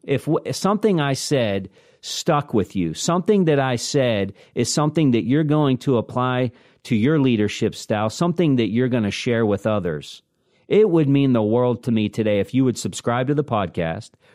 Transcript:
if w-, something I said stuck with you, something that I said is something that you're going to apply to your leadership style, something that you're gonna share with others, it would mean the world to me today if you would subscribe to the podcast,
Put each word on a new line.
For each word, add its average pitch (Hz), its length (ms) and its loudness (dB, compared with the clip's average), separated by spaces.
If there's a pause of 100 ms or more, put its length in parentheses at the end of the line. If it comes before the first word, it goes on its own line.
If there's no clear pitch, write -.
if 131 220 -2
w-, - 280 -2
something 202 460 0
I 139 140 0
said 107 560 -2 (320)
stuck - 520 -2
with 98 220 0
you, 82 180 -2
something 180 520 0
that 147 140 2
I 131 160 0
said 113 580 0 (220)
is - 180 -2
something 151 380 2
that 113 120 2
you're 143 200 0
going 147 360 2
to 131 180 0
apply 127 540 -2 (320)
to 127 120 -2
your 139 240 2
leadership 110 560 0
style, 110 340 -2
something 165 480 0
that 113 120 0
you're 120 180 0
gonna 113 240 0
share 117 340 0
with 104 220 0
others, 87 540 -4 (460)
it 208 220 4
would 165 180 2
mean 139 260 4
the 113 100 2
world 120 400 0
to 123 80 -2
me 107 180 0
today 104 300 0
if 98 140 -4
you 131 100 2
would 123 140 0
subscribe 120 500 -4
to 147 80 -2
the 147 80 -2
podcast, 92 680 -4 (240)